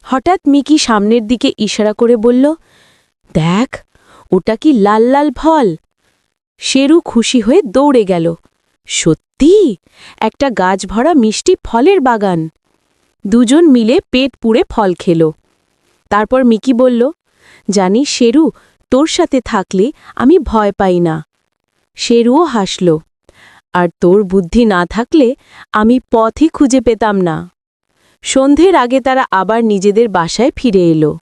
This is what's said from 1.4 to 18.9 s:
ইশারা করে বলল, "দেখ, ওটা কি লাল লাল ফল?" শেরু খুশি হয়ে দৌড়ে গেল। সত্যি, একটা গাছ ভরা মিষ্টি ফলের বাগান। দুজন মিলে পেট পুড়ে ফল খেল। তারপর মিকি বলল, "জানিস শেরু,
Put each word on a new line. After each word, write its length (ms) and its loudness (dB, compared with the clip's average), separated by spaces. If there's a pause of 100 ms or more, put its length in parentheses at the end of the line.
ইশারা 340 -2
করে 240 2
বলল, 380 0 (800)
"দেখ, 500 -2 (480)
ওটা 240 -2
কি 160 0
লাল 300 2
লাল 300 0
ফল?" 440 0 (840)
শেরু 420 2
খুশি 400 -2
হয়ে 220 2
দৌড়ে 420 0
গেল। 300 -2 (520)
সত্যি, 880 0 (440)
একটা 300 -2
গাছ 360 -2
ভরা 280 -2
মিষ্টি 500 0
ফলের 360 0
বাগান। 480 -2 (760)
দুজন 420 2
মিলে 300 2 (120)
পেট 300 -2
পুড়ে 300 0
ফল 280 -2
খেল। 320 0 (800)
তারপর 340 0
মিকি 280 0
বলল, 380 0 (600)
"জানিস 380 0
শেরু, 420 0 (400)